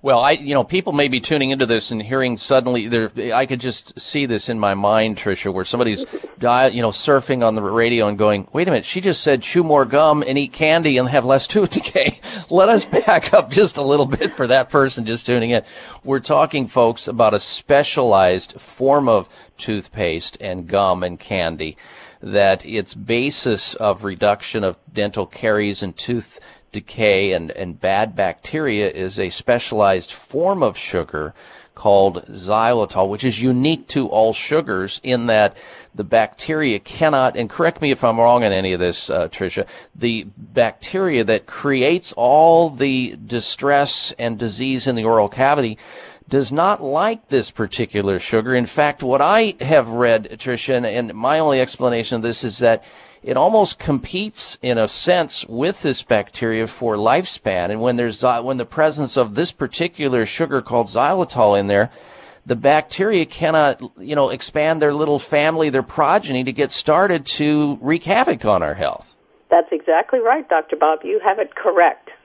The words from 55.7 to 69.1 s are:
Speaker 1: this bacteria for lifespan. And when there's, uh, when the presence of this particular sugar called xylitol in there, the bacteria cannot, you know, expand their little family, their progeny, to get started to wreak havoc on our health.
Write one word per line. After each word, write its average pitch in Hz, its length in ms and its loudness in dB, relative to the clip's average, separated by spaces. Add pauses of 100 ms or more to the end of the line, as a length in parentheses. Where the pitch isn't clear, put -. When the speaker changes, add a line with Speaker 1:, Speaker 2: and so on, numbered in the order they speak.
Speaker 1:
this 139 180 -2
bacteria 113 640 -2
for 113 300 -4
lifespan. 104 720 0
And 107 100 -6
when 120 160 0
there's, 117 280 -2
uh, 123 180 2
when 127 160 -4
the 117 80 -6
presence 151 500 -2
of 113 200 0
this 165 160 -2
particular 139 760 -2
sugar 135 380 -4
called 117 240 0
xylitol 120 720 2
in 101 80 -2
there, 101 240 2 (560)
the 123 80 0
bacteria 156 720 0
cannot, 156 520 0 (200)
you 120 160 -8
know, 139 140 2
expand 151 520 -2
their 151 120 2
little 147 260 0
family, 156 500 0
their 131 140 0
progeny, 147 640 0
to 131 60 -4
get 135 200 -2
started 160 560 0
to 151 520 0
wreak 160 260 -2
havoc 208 400 0
on 98 180 2
our 73 100 -4
health. - 400 -6 (380)